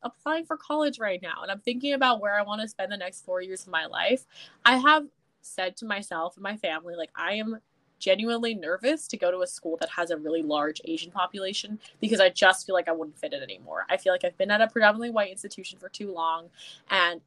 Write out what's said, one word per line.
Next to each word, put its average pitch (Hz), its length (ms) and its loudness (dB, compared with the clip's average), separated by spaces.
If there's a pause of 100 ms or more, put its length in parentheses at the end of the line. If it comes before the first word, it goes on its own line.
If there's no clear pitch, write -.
applying 320 420 -4
for 320 140 -6
college 302 400 -2
right 190 240 -2
now, 165 200 -8
and 185 80 -6
I'm 202 100 -6
thinking 254 340 -2
about 254 260 4
where 208 180 2
I 208 40 2
wanna 208 260 -4
spend 196 240 -6
the 202 60 -8
next 190 260 -10
four 185 160 -4
years 185 220 -10
of 190 60 -20
my 160 180 -2
life, 175 400 -2 (400)
I 247 100 6
have 294 300 6 (340)
said 185 380 -6
to 226 80 -12
myself 185 500 -4
and 190 60 -20
my 202 160 -6
family, 170 360 -6
like, 160 220 -8
I 180 180 -2
am 220 260 -4 (380)
genuinely 226 560 0
nervous 190 540 -2
to 226 80 -8
go 180 140 0
to 185 100 0
a 180 60 -2
school 165 340 -6
that - 80 -2
has 170 220 -4
a 165 60 -2
really 156 260 -2
large 151 420 0
Asian 165 260 -6
population 202 720 -4 (200)
because 214 200 4
I 190 80 10
just 185 360 6
feel 190 120 -2
like 175 100 2
I 165 60 2
wouldn't 156 260 -6
fit 143 140 -8
in 139 100 -6
anymore. 90 460 -8
I 190 80 0
feel 185 160 2
like 185 120 0
I've 180 140 -2
been 196 140 0
at 214 80 6
a 220 80 6
predominantly 220 420 4
white 202 220 0
institution 190 480 -14
for 185 80 -14
too 202 240 -10
long. 165 360 -2 (420)
And 175 360 4